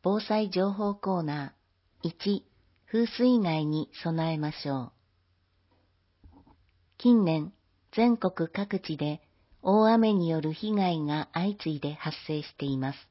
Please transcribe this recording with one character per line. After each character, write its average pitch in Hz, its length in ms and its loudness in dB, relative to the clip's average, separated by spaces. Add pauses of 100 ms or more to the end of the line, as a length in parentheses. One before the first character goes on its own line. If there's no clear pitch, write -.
防 196 160 0
災 214 320 -2
情 190 220 0
報 202 240 -2
コ 190 240 -2
ー - 20 -4
ナ 147 320 -6 (480)
ー。 170 60 -4
一、 - 360 -4 (460)
風 226 160 0
水 247 320 2
害 160 260 0
に 151 240 -2 (140)
備 165 300 -2
え 160 40 -2
ま 151 140 -2
し - 180 -8
ょ 131 220 -4 (1300)
う。 - 120 -20 (640)
近 233 260 6
年、 160 280 0 (400)
全 233 240 4
国 175 320 -2
各 196 320 -4
地 156 160 -6
で 151 260 -4 (400)
大 214 280 4
雨 226 220 6
に 175 160 2
よ 160 120 0
る 156 120 -2
被 214 200 -6
害 180 300 0
が 147 300 -2
相 196 220 -2
次 160 220 -4
い 135 40 -8
で 147 140 -6
発 151 220 -8 (100)
生 151 160 -4
し - 140 -16
て 143 100 -6
い 139 100 -2
ま 135 180 -4
す。 - 40 -16 (120)